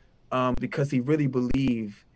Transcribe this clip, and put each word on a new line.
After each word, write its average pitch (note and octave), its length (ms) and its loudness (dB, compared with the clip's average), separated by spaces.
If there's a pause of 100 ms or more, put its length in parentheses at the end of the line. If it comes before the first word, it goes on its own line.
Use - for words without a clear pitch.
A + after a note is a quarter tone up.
(320)
um, B2+ 260 0
because C#3 320 -2
he C3 100 0
really D3 260 2
believed, B2 760 0 (140)